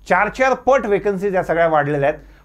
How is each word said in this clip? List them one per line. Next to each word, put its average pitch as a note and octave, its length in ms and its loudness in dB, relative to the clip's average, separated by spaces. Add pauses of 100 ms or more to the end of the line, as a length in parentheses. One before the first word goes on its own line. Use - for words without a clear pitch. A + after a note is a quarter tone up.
चार F#3+ 200 2
चार C4 260 0
पट B3+ 320 0
व्हेकन्सीज G3+ 480 -2
या F3+ 80 0
सगळ्या E3 260 0
वाढलेल्या C#3+ 400 0
आहेत. D3+ 120 -4 (240)